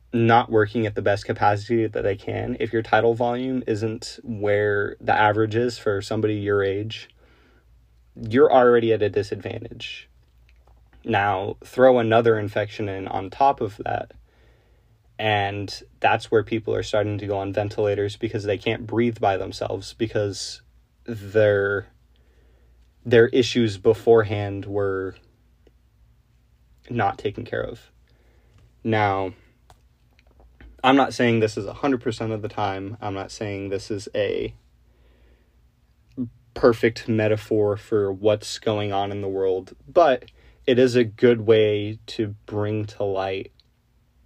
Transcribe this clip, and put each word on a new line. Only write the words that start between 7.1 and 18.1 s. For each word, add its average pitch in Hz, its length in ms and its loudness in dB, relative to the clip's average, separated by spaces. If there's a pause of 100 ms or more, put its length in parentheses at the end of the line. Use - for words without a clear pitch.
you're 131 240 6
already 120 400 6
at 107 80 0
a 104 80 2
disadvantage. 107 1000 -8 (960)
Now, 101 600 0
throw 127 340 6
another 113 400 4
infection 104 500 -6
in 95 200 -8
on 98 220 -8
top 135 320 2
of 101 160 -8
that, - 340 -6 (1040)
and 101 680 -2 (180)
that's 113 300 0
where 110 120 4
people 110 320 -4
are 101 80 -4
starting 104 360 -2
to 101 80 -8
go 101 120 -2
on 98 140 -6
ventilators 101 640 -2